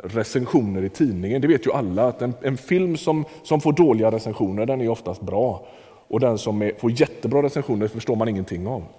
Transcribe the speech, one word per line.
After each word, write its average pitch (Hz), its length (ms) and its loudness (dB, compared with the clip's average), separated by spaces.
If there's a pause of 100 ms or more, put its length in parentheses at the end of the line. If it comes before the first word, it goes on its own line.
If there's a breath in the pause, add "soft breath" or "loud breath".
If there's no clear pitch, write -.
recensioner 107 760 0
i 98 60 0
tidningen." 110 540 0
Det 143 60 2
vet - 180 4
ju 131 60 2
alla, 117 360 2
att 123 140 -4
en, 123 200 -2
en 135 140 -2
film 175 400 0
som, 156 280 0 (180 loud breath)
som 156 180 2
får - 120 2
dåliga 123 380 6
recensioner, 110 560 -2
den 131 140 0
är 117 80 0
oftast 113 320 -4
bra. 101 460 -2 (420 loud breath)
Och 143 120 0
den 117 180 4
som 104 240 -2
är, 104 160 0
får 120 220 2
jättebra 143 420 0
recensioner 123 460 -2
förstår 113 280 -4
man 110 120 0
ingenting 92 380 -4
av. 110 180 -8 (140)